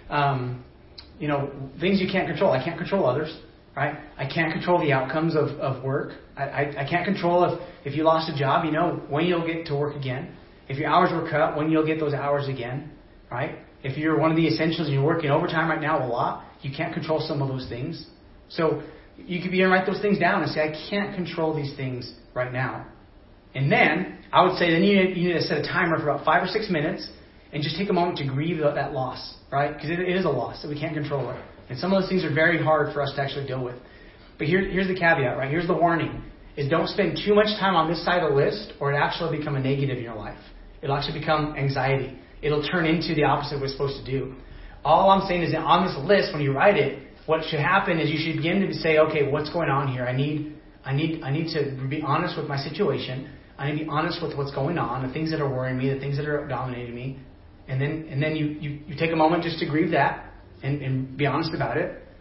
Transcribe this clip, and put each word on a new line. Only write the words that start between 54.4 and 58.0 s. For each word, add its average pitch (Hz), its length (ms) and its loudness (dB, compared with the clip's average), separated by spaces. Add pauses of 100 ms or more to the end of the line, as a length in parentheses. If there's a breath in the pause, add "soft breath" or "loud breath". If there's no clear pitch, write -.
going 165 240 -2
on, 131 300 -2
the 131 60 -6
things 160 180 -2
that 151 100 -2
are 139 80 0
worrying 127 300 -2
me, 131 160 0
the 135 60 -4
things 139 160 -4
that 143 100 -4
are 147 220 -2
dominating 123 480 -6
me." 135 240 -8 (480)
And 131 120 -2
then, 156 300 -2